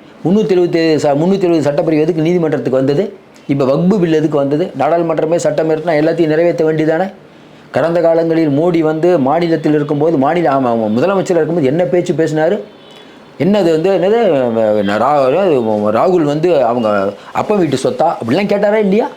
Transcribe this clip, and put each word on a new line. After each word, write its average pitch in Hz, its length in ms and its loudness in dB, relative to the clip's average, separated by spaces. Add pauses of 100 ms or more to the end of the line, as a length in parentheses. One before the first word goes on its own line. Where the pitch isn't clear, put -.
(280)
முன்னூத்தி 196 220 2
எழுபத்தி 165 520 2
ச-, 143 140 2
முன்னூத்தி 185 260 0
எழுபது 160 280 0
சட்டப்பிரிவு 156 300 0
எதுக்கு 160 220 -2
நீதிமன்றத்துக்கு 151 560 0
வந்தது? 143 340 0 (340)
இப்ப 139 180 0
வக்பு 170 360 2
பில் 170 120 0
எதுக்கு 156 240 0
வந்தது? 147 420 -2
நாடாளுமன்றமே 160 580 0
சட்டம் 156 340 -2
இயற்றினா 156 180 -2
எல்லாத்தையும் 160 380 0
நிறைவேற்ற 160 460 0
வேண்டியதானே? 160 400 -2 (580)
கடந்த 170 300 0
காலங்களில் 165 500 2
மோடி 165 280 0
வந்து 160 400 2
மாநிலத்தில் 156 560 0
இருக்கும்போது, 147 440 0
மாநில, 156 320 0
ஆமா, 135 120 0
ஆமா, 117 340 0
முதலமைச்சர் 180 340 0
இருக்கும்போது 160 360 0
என்ன 165 180 0
பேச்சு 175 300 -2
பேசினாரு? 160 460 0 (760)
என்னது 185 320 2
வந்து, 170 280 2
என்னது, 202 360 2 (520)
ரா-, 123 1080 0
ராகுல் 170 280 2
வந்து 151 420 0
அவங்க 104 480 0 (200)
அப்பா - 220 -2
வீட்டு 156 300 0
சொத்தா 156 280 0
அப்படிலாம் 160 340 -2
கேட்டாரா 202 280 0
இல்லையா? 220 420 0